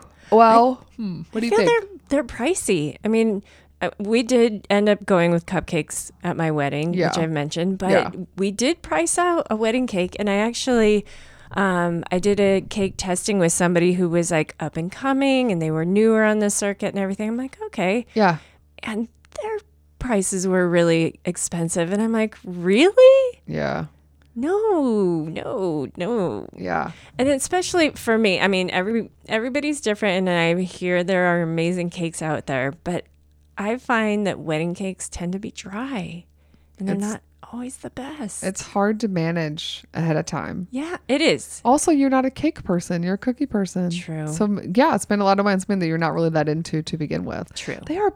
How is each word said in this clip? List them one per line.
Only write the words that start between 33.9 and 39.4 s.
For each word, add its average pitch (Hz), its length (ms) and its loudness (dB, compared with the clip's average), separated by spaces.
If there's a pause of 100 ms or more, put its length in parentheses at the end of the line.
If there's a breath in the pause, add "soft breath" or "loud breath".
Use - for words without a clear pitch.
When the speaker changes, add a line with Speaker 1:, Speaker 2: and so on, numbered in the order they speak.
Speaker 2:
that 175 100 -4
wedding 160 380 -4
cakes 190 340 -10
tend 175 240 -8
to 196 60 -6
be 214 100 -10
dry, 196 760 -10 (520)
and 196 100 -6
they're 196 100 0
Speaker 1:
It's 202 60 -4
Speaker 2:
not 214 180 -6 (300)
always 247 260 -12
the - 120 -14
best. 269 540 -12
Speaker 1:
It's 190 180 -6
hard 208 380 0
to 220 80 -2
manage 165 760 -4 (120)